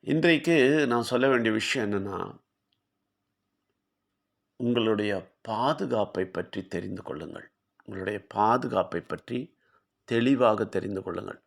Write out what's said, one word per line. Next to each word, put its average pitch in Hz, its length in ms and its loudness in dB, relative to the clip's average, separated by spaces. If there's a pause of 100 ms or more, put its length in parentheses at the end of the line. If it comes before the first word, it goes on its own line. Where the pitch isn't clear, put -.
இன்றைக்கு 156 840 4
நான் 120 160 0
சொல்ல 123 260 2
வேண்டிய 117 260 2
விஷயம் 107 380 -2
என்னன்னா, 98 460 -6 (2250)
உங்களுடைய 110 760 0 (100)
பாதுகாப்பை 113 840 0
பற்றி - 420 -8
தெரிந்து 95 360 -8
கொள்ளுங்கள். - 500 -12 (320)
உங்களுடைய 98 420 -8
பாதுகாப்பை 104 760 0
பற்றி - 580 -10 (460)
தெளிவாக 117 600 2
தெரிந்து 98 380 -4
கொள்ளுங்கள். - 440 -10